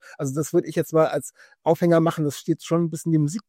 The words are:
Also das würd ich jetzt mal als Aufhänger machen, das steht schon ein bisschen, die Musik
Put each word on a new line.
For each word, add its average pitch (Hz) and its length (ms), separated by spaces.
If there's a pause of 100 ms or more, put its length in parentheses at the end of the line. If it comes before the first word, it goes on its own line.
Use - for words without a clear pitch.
(180)
Also 135 160
das 151 180
würd 175 140
ich 160 80
jetzt 170 180
mal 160 140
als - 260 (300)
Aufhänger 165 380
machen, 165 240
das 143 140
steht - 240
schon 170 220
ein 165 60
bisschen, 160 220
die 160 60
Musik 151 300